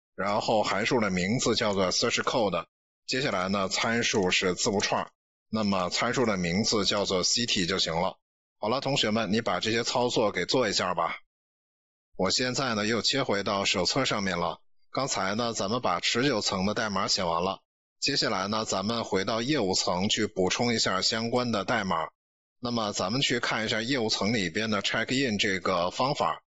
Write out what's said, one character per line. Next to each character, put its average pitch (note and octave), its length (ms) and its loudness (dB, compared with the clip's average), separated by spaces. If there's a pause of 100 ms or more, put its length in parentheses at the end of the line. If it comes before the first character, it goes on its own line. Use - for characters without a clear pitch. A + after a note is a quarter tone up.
(140)
然 G2+ 260 0
后 A2 220 2
函 G2+ 240 0
数 B2+ 140 2
的 G#2 100 2
名 F#2 280 2
字 B2 160 2
叫 G#2 200 2
做 F#2+ 180 2
search A#2 300 0
code。 F#2+ 420 0 (420)
接 C3 140 -2
下 C#3 100 0
来 F#2+ 200 0
呢， G2 180 0
参 A#2 340 0
数 G2+ 280 2
是 F2+ 240 2
字 - 160 0
符 G2+ 100 2
串， - 300 -2 (400)
那 A2 140 0
么 F#2+ 260 2
参 A#2+ 240 0
数 C3+ 100 2
的 G#2 140 2
名 F2+ 260 2
字 G2+ 220 2
叫 G2+ 180 2
做 F#2 180 0
city G#2+ 440 0
就 F#2 120 0
行 F2 160 -2
了。 F2 220 -2 (400)
好 G#2 140 -4
了， C3 100 0
同 C#3 160 0
学 A2+ 140 2
们， A2 200 0
你 A2+ 120 2
把 F#2 180 0
这 A2 100 -2
些 A#2 140 0
操 B2 240 0
作 A2+ 240 2
给 F2 140 -2
做 B2+ 200 2
一 G2 60 0
下 F#2 220 0
吧。 E2 240 -2 (1000)
我 F#2 140 0
现 B2+ 240 0
在 B2+ 200 -2
呢， G#2 120 0
又 A2 160 0
切 C3+ 200 0
回 G2+ 200 -2
到 G2 240 0
手 F#2 180 0
册 C3 220 0
上 A2+ 160 -2
面 F#2 160 -2
了。 E2+ 240 -2 (300)
刚 C3 160 -2
才 G2 260 -2
呢， A#2 180 -2
咱 G#2+ 160 -2
们 A#2 140 -2
把 F2 180 2
十 - 220 0
九 C3 180 2
层 F#2+ 240 0
的 G#2 80 2
代 A2 160 -2
码 G2 180 -2
写 G#2 160 0
完 E2+ 200 0
了。 F#2+ 180 -2 (400)
接 C#3 160 -2
下 C#3 140 0
来 F#2+ 180 0
呢， A2 160 0
咱 G2 220 -2
们 A2+ 180 0
回 F#2+ 220 0
到 A2+ 160 -2
业 C#3 180 0
务 F#2+ 140 2
层 F#2 340 0
去 G#2+ 180 0
补 F#2 220 0
充 A#2+ 240 0
一 A2+ 60 0
下 F#2+ 240 0
相 A2+ 260 -2
关 B2 240 0
的 G2 140 -2
代 A2+ 180 0
码。 E2 240 0 (520)
那 B2 100 -4
么 A2+ 220 -2
咱 G2 200 -2
们 C3 80 -2
去 B2+ 200 0
看 A2+ 260 -2
一 - 20 -2
下 A2 140 -2
业 C3 160 -2
务 A2 100 0
层 G#2 240 0
里 G#2 160 0
边 G#2+ 220 -2
的 G#2 100 0
check A2+ 320 -2
in B2+ 240 0
这 F#2+ 240 0
个 F2+ 300 0
方 C3 240 0
法。 E2+ 280 -2 (100)